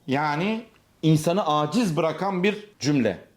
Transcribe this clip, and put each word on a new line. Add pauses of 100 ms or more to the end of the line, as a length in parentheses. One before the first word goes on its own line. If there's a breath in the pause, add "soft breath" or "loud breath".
yani (380)
insanı
aciz
bırakan
bir (120)
cümle. (120)